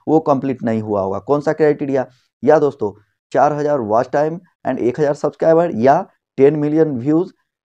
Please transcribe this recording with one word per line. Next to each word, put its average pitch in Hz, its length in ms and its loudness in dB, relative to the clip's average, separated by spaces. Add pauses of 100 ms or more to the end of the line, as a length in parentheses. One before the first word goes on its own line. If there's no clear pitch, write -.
वो 156 140 4
कंप्लीट 135 400 -2
नहीं 113 200 -2
हुआ 107 180 -2
होगा। 98 200 -4
कौन 143 200 0
सा 156 120 -2
क्राइटेरिया? 147 540 0 (360)
या 151 160 4
दोस्तों 131 340 -2 (400)
चार 143 200 2
हज़ार 147 300 -2
वॉच 110 300 -2
टाइम 160 280 -2 (280)
and 131 100 -4
एक 120 220 -2
हज़ार 147 160 0
सब्सक्राइबर 160 600 0
या 135 300 2 (320)
टेन 143 180 4
मिलियन 151 420 0
व्यूज 156 340 -2 (320)